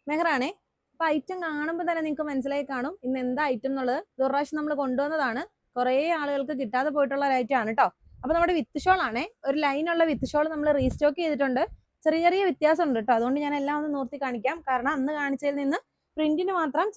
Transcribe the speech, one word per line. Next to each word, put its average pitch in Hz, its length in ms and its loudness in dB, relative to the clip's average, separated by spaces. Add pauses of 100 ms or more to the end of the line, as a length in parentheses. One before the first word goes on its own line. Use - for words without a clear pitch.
മെഹറാണേ. 302 420 0 (440)
അപ്പൊ - 120 -4 (100)
ഐറ്റം 370 300 -4
കാണുമ്പോ 320 420 -4
തന്നെ 330 180 0
നിങ്ങക്ക് 302 240 -2
മനസ്സിലായി 277 400 -2
കാണും 262 240 -4 (140)
ഇന്ന് 262 180 -2
എന്താ 254 180 -2 (100)
ഐറ്റം 254 180 -4
എന്നുള്ളത്. 269 280 0 (140)
ഇത് 262 120 -2
ഒരു 262 60 2
പ്രാവശ്യം 285 280 -2
നമ്മള് 302 220 -2
കൊണ്ടുവന്നതാണ്, 269 640 -2 (340)
കുറേ 247 160 2 (260)
ആളുകൾക്ക് 285 420 -2
കിട്ടാതെ 254 340 -2
പോയിട്ടുള്ള 277 340 0
ഒരു 269 120 2
ഐറ്റം 262 220 0
ആണ് 214 160 -2
ട്ടോ. 240 80 6 (340)
അപ്പൊ 285 160 0
നമ്മുടെ 339 220 4
വിത്ത് 277 260 -4
ഷാൾ 370 220 6
ആണേ, 233 180 -2 (240)
ഒരു 285 160 0
ലൈൻ 294 300 0
ഉള്ള 330 160 4
വിത്ത് 262 200 -2
ഷാൾ 302 220 2
നമ്മള് 302 260 2
റീസ്റ്റോക്ക് 277 440 2
ചെയ്തിട്ടുണ്ട്. 269 400 0 (420)
ചെറിയ 311 220 4
ചെറിയ 381 220 4
വ്യത്യാസം 311 400 2
ഉണ്ട് 233 140 0
ട്ടോ, 226 140 2
അതുകൊണ്ട് 254 280 2
ഞാൻ 294 160 -2
എല്ലാം 285 200 -2
ഒന്ന് 302 160 -4
നോർത്തി 269 260 -6
കാണിക്കാം. 254 340 -2 (120)
കാരണം 254 280 0
അന്ന് 277 220 -2
കാണിച്ചതിൽ 285 440 -2
നിന്ന് 285 180 0 (360)
പ്രിന്റിന് 311 440 0
മാത്രം 311 260 0 (100)